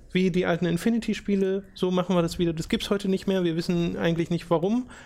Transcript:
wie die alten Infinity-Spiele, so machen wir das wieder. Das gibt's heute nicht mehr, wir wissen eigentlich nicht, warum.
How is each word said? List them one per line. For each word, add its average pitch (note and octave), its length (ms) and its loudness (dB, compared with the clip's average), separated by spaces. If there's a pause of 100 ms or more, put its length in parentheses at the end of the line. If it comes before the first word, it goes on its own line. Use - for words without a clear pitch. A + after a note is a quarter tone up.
(120)
wie F#3 200 2
die F3+ 160 0
alten E3+ 180 0
Infinity-Spiele, G3 960 0 (120)
so F3+ 160 0
machen F3+ 240 2
wir E3+ 80 4
das E3 160 -2
wieder. E3+ 120 2
Das D#3+ 160 -6
gibt's - 220 -2
heute G3+ 200 0
nicht F#3+ 180 0
mehr, F#3+ 160 2
wir E3 120 0
wissen F3 400 0
eigentlich E3+ 360 0
nicht, E3+ 180 -2
warum. G3+ 400 0 (160)